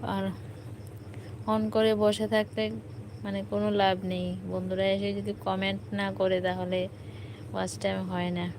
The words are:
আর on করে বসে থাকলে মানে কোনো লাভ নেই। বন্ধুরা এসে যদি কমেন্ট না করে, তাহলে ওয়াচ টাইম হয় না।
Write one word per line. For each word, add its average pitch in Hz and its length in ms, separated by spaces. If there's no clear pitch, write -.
আর 196 100
on 220 100
করে 220 180
বসে 208 300
থাকলে 214 300
মানে 196 160
কোনো 208 180
লাভ 190 160
নেই। 180 140
বন্ধুরা 185 420
এসে 202 240
যদি 202 140
কমেন্ট 190 360
না 196 60
করে, 185 280
তাহলে 185 340
ওয়াচ 190 200
টাইম 190 160
হয় 180 260
না। 175 80